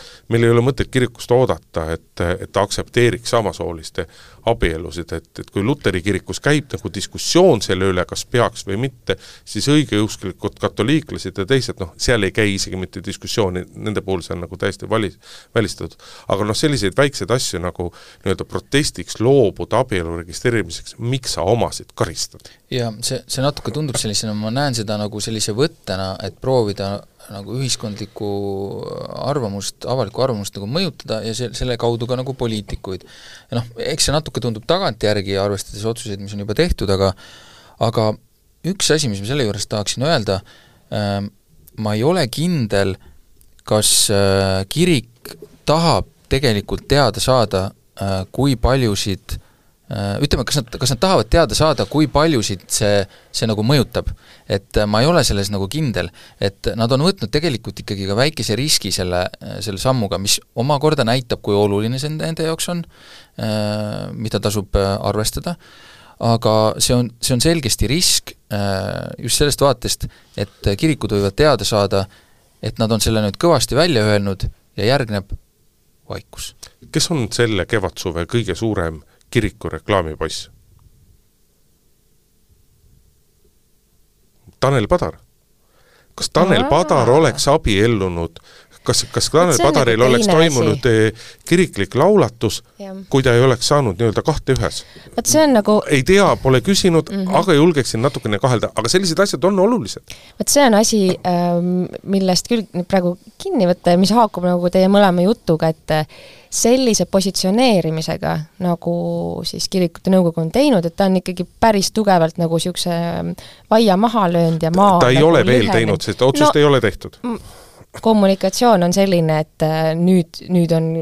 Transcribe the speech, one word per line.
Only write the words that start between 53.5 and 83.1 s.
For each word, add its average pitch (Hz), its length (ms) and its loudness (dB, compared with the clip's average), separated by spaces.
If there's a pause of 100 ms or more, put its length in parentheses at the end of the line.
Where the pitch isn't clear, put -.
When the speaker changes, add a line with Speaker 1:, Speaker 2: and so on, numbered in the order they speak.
Speaker 2:
mõjutab. 120 440 0 (400)
Et, - 160 -2 (120)
äh, 104 120 0
ma 107 140 2
ei 143 60 4
ole 175 140 4
selles 101 300 -2
nagu 98 160 -2
kindel, 117 400 -4 (320)
et 101 320 -4
nad 113 180 0
on 135 140 2
võtnud 180 240 -2
tegelikult 147 540 -4
ikkagi 98 260 -6
ka 101 80 0
väikese 120 400 0
riski 131 340 0
selle, 90 360 -2 (100)
äh, 101 240 -12
selle 98 160 -8
sammuga, 110 400 0
mis 98 220 -2 (160)
omakorda 147 500 0
näitab, 120 360 -2
kui 104 120 0
oluline 104 480 2
see 151 80 -6
nende, 156 160 -6
nende 160 240 -4
jaoks 160 200 -6
on, 175 120 -4 (560)
äh, 107 760 -4
mida 107 280 -4
tasub, 104 340 -2
äh, 98 200 2 (100)
arvestada. 107 500 -4 (640)
Aga 113 340 2 (280)
see 127 160 2
on, 123 140 0 (100)
see - 160 -2
on 117 40 0
selgesti 143 460 0
risk, - 460 -2 (160)
äh, 98 720 -4
just - 160 -2
sellest 147 240 0
vaatest, 123 480 0 (260)
et 101 420 -4
kirikud 131 360 0
võivad 101 240 0
teada 143 280 4
saada, 98 420 0 (560)
et 110 180 -4
nad 110 100 2
on 113 80 2
selle 110 240 0
nüüd 101 160 -4
kõvasti 139 380 2
välja 151 260 2
öelnud 101 460 0 (260)
ja 104 140 0
järgneb 110 400 -2 (800)
vaikus. - 460 -14 (360)
Speaker 1:
Kes 147 220 -2
on 120 180 -2
selle 110 380 0
kevadsuve 87 560 -4
kõige 92 320 -4
suurem 87 420 -4 (320)
kiriku 104 380 -2
reklaamipoiss? 80 800 -4 (4000)